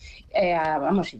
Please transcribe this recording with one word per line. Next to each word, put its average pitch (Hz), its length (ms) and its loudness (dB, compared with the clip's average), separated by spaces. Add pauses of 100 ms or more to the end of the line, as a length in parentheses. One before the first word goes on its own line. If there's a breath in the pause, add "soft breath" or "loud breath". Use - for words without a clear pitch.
(340 loud breath)
eh, 185 200 2
a, 156 240 0
vamos, 160 360 0
y, - 60 -16